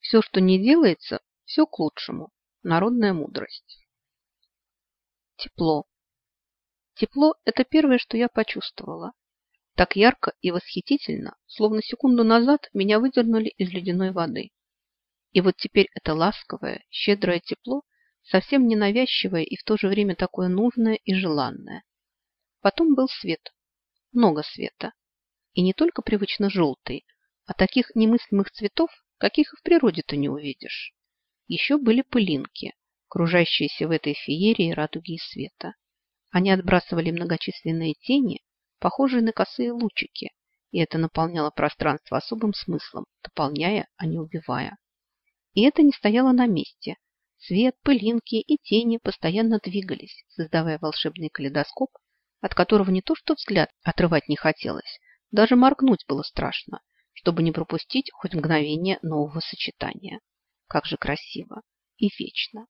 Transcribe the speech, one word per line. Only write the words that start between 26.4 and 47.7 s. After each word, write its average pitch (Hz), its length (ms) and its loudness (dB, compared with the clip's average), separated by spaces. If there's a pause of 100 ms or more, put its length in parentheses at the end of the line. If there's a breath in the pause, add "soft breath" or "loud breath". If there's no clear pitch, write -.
желтый – 151 540 -2 (400)
а - 80 -10
таких - 420 0
немыслимых 220 560 2
цветов, - 380 -2 (280)
каких - 360 0
и - 40 -20
в - 40 -20
природе-то 247 540 2
не 143 140 0
увидишь. - 640 -10 (540)
Еще 170 300 0
были 240 240 4
пылинки, 180 720 -2 (340)
кружащиеся 170 800 0
в 165 40 0
этой 151 220 -2
феерии 180 580 0
радуги 165 420 -6
и 165 60 -10
света. - 560 -14 (560)
Они 185 200 2
отбрасывали 175 600 2
многочисленные 165 840 -4
тени, 254 480 -2 (380)
похожие 254 420 0
на 220 100 2
косые 240 400 -4
лучики, - 600 -6 (400)
и 185 80 -2
это 165 180 0
наполняло 160 540 -2
пространство - 640 -2
особым 220 360 -4
смыслом, - 520 -8 (180)
дополняя, 160 720 -4
а 180 120 -10
не 160 100 -4
убивая. 160 600 -8 (760)
И 202 100 4
это 302 200 6
не 285 80 8
стояло 247 400 2
на 247 160 4
месте. 165 500 -4 (400)
Свет, 233 460 0